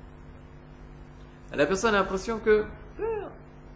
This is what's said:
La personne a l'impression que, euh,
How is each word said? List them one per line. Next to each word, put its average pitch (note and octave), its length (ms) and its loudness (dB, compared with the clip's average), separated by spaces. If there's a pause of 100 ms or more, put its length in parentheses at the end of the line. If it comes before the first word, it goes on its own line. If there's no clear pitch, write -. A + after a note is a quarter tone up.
(1500)
La C3+ 100 6
personne G3 300 4
a G3+ 40 6
l'impression F#3+ 420 0
que, G#3+ 240 6 (360)
euh, G#4 280 -2 (480)